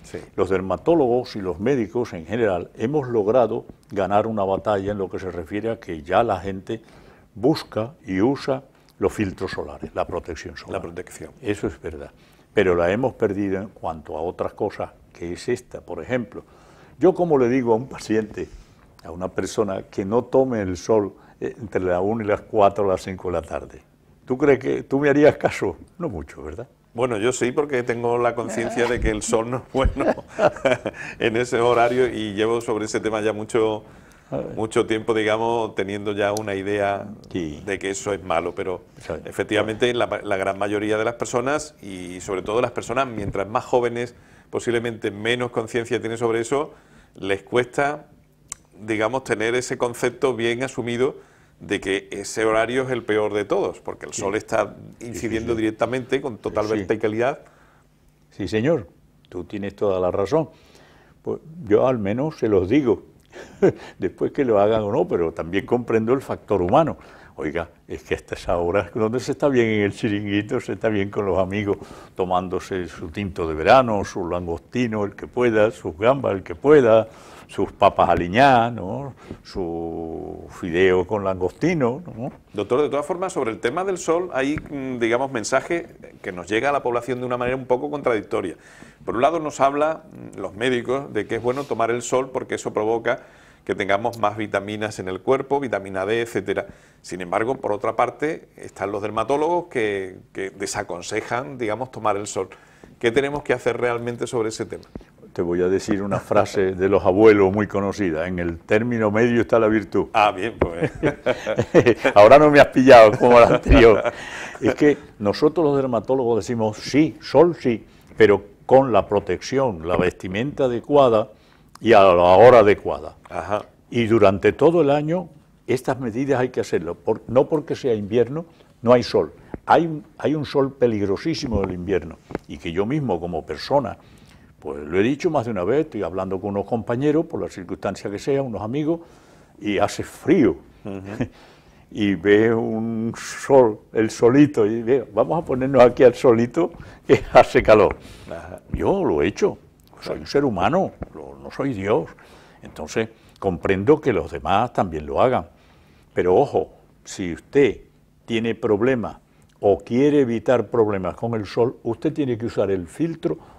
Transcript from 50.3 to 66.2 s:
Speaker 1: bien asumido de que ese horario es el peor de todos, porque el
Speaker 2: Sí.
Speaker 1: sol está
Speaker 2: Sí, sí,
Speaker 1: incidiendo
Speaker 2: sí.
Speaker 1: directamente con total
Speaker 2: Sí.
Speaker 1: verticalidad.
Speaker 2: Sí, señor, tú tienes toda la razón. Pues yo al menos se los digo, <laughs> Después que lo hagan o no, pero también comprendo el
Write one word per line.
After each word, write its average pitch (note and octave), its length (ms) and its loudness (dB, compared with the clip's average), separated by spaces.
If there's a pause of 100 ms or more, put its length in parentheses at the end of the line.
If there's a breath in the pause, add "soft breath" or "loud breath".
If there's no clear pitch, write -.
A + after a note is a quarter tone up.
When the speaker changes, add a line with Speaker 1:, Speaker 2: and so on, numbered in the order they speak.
Speaker 1:
bien A#2 280 -2
asumido B2 540 -4 (440 loud breath)
de F#2 200 -4
que G2 320 -4
ese G2+ 320 -6
horario A2+ 380 0
es B2+ 80 -6
el A#2+ 120 -4
peor G#2+ 300 -2
de G#2 140 -2
todos, D3+ 340 -4
porque - 260 -14
el D#2 60 -14
Speaker 2:
Sí. - 80 -10
Speaker 1:
sol G2+ 160 -4
está G#2+ 400 -2
Speaker 2:
Sí, - 0 - (240)
sí, A#2 60 -16
Speaker 1:
incidiendo A2+ 480 -6
Speaker 2:
sí. A2 80 -2
Speaker 1:
directamente A#2 580 -2
con C3 160 -10
total G#2 300 -4
Speaker 2:
Sí. G#2+ 80 -4
Speaker 1:
verticalidad. A2 640 -2 (920 soft breath)
Speaker 2:
Sí, G2+ 180 -10
señor, A2+ 400 -2 (420)
tú F2+ 140 -10
tienes G2 300 -10
toda G2 240 -2
la F2+ 120 0
razón. G2 400 -2 (720 soft breath)
Pues A2+ 180 -8 (240)
yo A2+ 240 4
al B2+ 100 0
menos A#2+ 400 -4
se A#2+ 100 -2
los F#2+ 200 2
digo, A#2+ 360 2 (560 loud breath)
<laughs> - 380 0
Después - 340 -6
que C#3+ 120 -2
lo A2 160 2
hagan G#2+ 220 2
o G2+ 100 -4
no, E3 140 0
pero E2+ 260 -2
también F2 340 -6
comprendo A#2 460 0
el C3+ 100 0